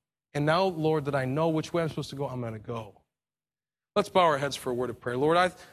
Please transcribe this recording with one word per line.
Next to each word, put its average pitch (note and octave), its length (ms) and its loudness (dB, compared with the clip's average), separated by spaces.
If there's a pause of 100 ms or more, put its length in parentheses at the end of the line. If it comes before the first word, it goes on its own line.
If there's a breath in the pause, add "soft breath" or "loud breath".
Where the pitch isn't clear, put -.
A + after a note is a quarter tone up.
(340)
And D3 140 0
now, E3+ 160 4
Lord, D#3 420 0
that C#3+ 80 -2
I C3+ 120 0
know D3+ 240 0
which D#3 240 -2
way E3+ 100 0
I'm D#3+ 60 -2
supposed C#3 200 -6
to C#3 60 -12
go, C#3 120 -4
I'm B2+ 140 -8
gonna A2+ 160 -8
go." G#2+ 380 -10 (1000)
Let's G3+ 140 0
bow F#3+ 120 4
our D#3 180 4
heads C#3 160 -2
for - 160 -4
a - 20 -2
word A#2+ 160 -2
of A2+ 100 -10
prayer. B2 160 -4
Lord, D3+ 220 4
I'm F3+ 140 4 (220 loud breath)